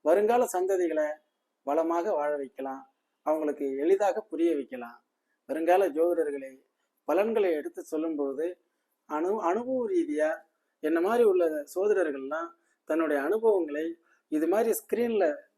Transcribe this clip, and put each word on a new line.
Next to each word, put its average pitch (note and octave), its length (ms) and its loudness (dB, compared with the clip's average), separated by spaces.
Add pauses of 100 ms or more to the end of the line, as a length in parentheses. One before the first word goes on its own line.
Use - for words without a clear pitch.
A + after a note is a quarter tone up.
வருங்கால G#3 520 4
சந்ததிகளை F3 600 0 (480)
வளமாக E3 500 0
வாழ D3 240 0
வைக்கலாம், C3+ 580 -10 (280)
அவங்களுக்கு D3 540 -2
எளிதாக F#3+ 440 2
புரிய E3 340 0
வைக்கலாம். B2+ 500 -10 (420)
வருங்கால E3+ 420 2
ஜோதிடர்களை D3 760 -2 (420)
பலன்களை G3 480 0
எடுத்து D#3+ 300 -6
சொல்லும் D#3+ 340 -4
பொழுது, C#3+ 420 -4 (500)
அனு-, D#4 320 -2
அனுபவ A#3+ 480 -2
ரீதியா D#3 500 0 (420)
என்ன E3 200 0
மாதிரி A3+ 240 2
உள்ள E3+ 400 2 (100)
சோதரர்கள்லாம் E3 760 -2 (360)
தன்னுடைய D3+ 380 0
அனுபவங்களை E3+ 760 0 (320)
இது D#3 200 0
மாதிரி A3 300 2
ஸ்கிரீன்ல G3+ 580 0 (200)